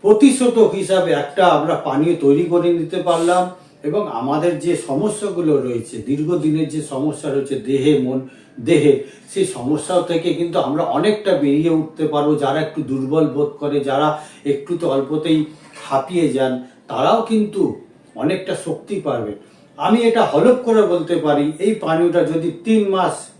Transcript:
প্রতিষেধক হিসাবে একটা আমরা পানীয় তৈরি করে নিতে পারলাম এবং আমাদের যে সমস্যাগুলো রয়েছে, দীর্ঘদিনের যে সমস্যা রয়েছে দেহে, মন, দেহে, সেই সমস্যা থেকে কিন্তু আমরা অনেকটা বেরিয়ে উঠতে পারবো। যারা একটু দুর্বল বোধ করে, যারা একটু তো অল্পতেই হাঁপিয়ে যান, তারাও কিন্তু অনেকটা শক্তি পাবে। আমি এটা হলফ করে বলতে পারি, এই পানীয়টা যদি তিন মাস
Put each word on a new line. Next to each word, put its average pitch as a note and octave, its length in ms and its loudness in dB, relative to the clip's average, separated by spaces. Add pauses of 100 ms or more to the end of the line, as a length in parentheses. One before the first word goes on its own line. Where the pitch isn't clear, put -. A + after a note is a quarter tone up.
প্রতিষেধক A3+ 640 6 (100)
হিসাবে F3 300 2 (120)
একটা - 220 0 (120)
আমরা D#3+ 180 0 (120)
পানীয় D3 280 2 (100)
তৈরি C#3+ 280 4
করে F3 160 2 (120)
নিতে D#3+ 180 -4 (100)
পারলাম F3 340 2 (460)
এবং F3 140 -2 (180)
আমাদের D#3 320 0 (120)
যে F3 80 0 (160)
সমস্যাগুলো E3+ 640 -2 (140)
রয়েছে, A#2+ 300 -8 (120)
দীর্ঘদিনের D3+ 680 -2
যে D#3 60 -4 (120)
সমস্যা D3 380 -6
রয়েছে C3+ 260 -4 (120)
দেহে, C#3 260 2 (100)
মন, C3 140 -2 (480)
দেহে, D3 280 6 (360)
সেই F#3+ 160 -2 (100)
সমস্যা D3+ 380 -2 (160)
থেকে E3 180 -2 (100)
কিন্তু E3+ 180 -4 (100)
আমরা - 160 -2 (140)
অনেকটা G3 360 0 (100)
বেরিয়ে D3+ 380 2
উঠতে D#3 320 -6
পারবো। D3 200 0 (100)
যারা D3 240 0
একটু - 140 -8 (100)
দুর্বল C3+ 340 0 (100)
বোধ C#3+ 160 0 (100)
করে, C#3+ 180 -2 (100)
যারা C#3+ 200 2 (440)
একটু C#3 280 -4
তো E3+ 140 -2
অল্পতেই D#3 440 0 (480)
হাঁপিয়ে D#3 400 -2 (100)
যান, C3 160 0 (380)
তারাও D3 300 0 (100)
কিন্তু G#3 320 0 (600)
অনেকটা F3+ 320 -4 (100)
শক্তি D#3+ 320 -8 (100)
পাবে। G#2+ 260 -4 (460)
আমি F#3 200 2 (100)
এটা A3+ 140 4 (100)
হলফ F#3+ 340 6
করে A3+ 160 4 (100)
বলতে E3+ 220 -2 (100)
পারি, C#3+ 220 2 (180)
এই A3 80 2 (120)
পানীয়টা E3 360 2 (120)
যদি E3 160 -2 (160)
তিন A3 180 4 (120)
মাস F3+ 200 0 (260)